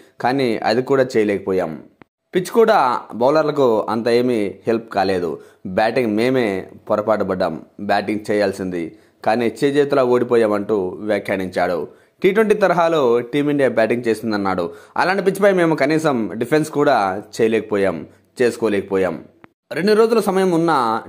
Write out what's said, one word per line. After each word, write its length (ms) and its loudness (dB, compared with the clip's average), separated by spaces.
కానీ 360 0
అది 240 0
కూడా 260 0
చేయలేకపోయాం. 680 -2
పిచ్ 160 -4
కూడా 500 2
బౌలర్లకు 760 2
అంత 180 -4
ఏమీ 460 0
హెల్ప్ 260 -2
కాలేదు. 460 -2
బ్యాటింగ్ 480 0
మేమే 520 0
పొరపాటు 340 0
పడ్డాం. 380 -2
బ్యాటింగ్ 500 -2
చేయాల్సింది 640 -2
కానీ 260 0
చేజేతులా 400 2
ఓడిపోయామంటూ 960 0
వ్యాఖ్యానించాడు. 880 -2
టీ 80 4
ట్వంటీ 240 2
తరహాలో 640 2
టీమిండియా 500 0
బ్యాటింగ్ 380 0
చేస్తుందన్నాడు. 640 -2
అలాంటి 260 0
పిచ్పై 280 2
మేము 240 2
కనీసం 580 0
డిఫెన్స్ 360 -2
కూడా 540 0
చేయలేకపోయాం, 640 0
చేసుకోలేకపోయాం. 840 0
రెండు 200 0
రోజుల 260 4
సమయం 320 0
ఉన్నా 580 0